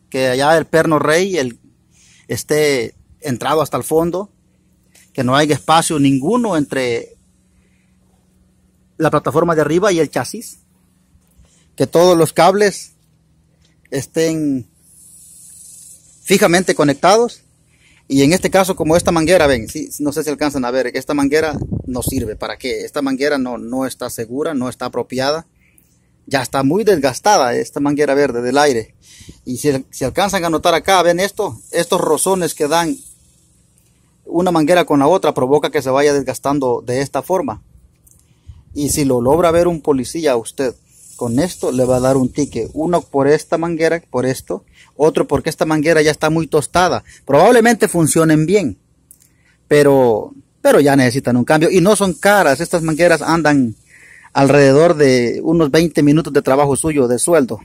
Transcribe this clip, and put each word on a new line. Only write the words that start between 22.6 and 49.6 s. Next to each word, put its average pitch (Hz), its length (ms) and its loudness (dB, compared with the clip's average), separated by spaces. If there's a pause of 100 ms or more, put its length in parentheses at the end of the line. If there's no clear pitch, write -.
Esta 127 180 -8
manguera 135 360 -2
no, 127 200 -6
no 120 280 -6
está 123 240 -10
segura, 127 440 -8
no 127 160 -4
está 123 180 -10
apropiada, 131 600 -4 (800)
ya 139 160 -2
está 135 220 -4
muy 170 200 0
desgastada 147 720 2
esta 131 240 -6
manguera 143 340 0
verde 135 280 0
del 123 160 -2
aire. 135 380 0 (500)
Y 127 120 -8
si, 135 340 -4
si - 120 -10
alcanzan 175 400 -2
a 170 60 -4
notar 160 240 0
acá, 180 300 2
ven 170 160 0
esto, 185 420 -6 (100)
estos 170 300 -2
rozones 160 520 -2
que 151 140 -4
dan 160 300 -2 (1300)
una 180 260 -2
manguera 165 340 2
con 147 140 0
la 139 80 2
otra 170 260 2
provoca 147 380 0
que 151 100 -2
se 127 80 -6
vaya 143 240 2
desgastando 131 720 -4
de 123 160 -4
esta 139 200 -6
forma. 139 420 -6 (1120)
Y 143 160 -4
si 147 160 -2
lo 127 160 0
logra 160 300 2
ver 170 160 2
un 170 140 -2
policía 143 520 -2
a 123 40 0
usted 117 380 -6 (420)
con 120 200 -4
esto, 175 340 -4
le 127 140 0
va 127 120 0
a - 20 -2
dar 131 180 2
un 127 120 0
ticket, 120 440 -6
uno 170 280 -2
por 135 260 -2
esta 156 320 0
manguera, 165 500 -2
por 123 160 -4
esto, 135 380 -6 (320)
otro 156 320 0
porque 143 240 -2
esta - 140 -6
manguera 156 360 2
ya 151 80 2
está 151 220 -2
muy 160 160 -2
tostada. 160 560 0 (220)
Probablemente 220 600 4
funcionen 160 600 2
bien, 175 320 -2 (880)